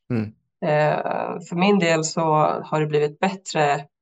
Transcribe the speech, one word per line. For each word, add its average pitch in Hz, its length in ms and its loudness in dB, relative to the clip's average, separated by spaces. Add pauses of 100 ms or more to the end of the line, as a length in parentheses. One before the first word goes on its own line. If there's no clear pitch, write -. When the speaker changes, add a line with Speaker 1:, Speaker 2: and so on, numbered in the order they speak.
(100)
Speaker 1:
Mm. 110 140 0 (400)
Speaker 2:
Eh, 151 840 0
för 175 80 -6
min 196 220 4
del 165 260 2
så 165 160 -4 (440)
har 156 160 -2
det 156 60 0
blivit 151 320 0
bättre 151 680 -2 (160)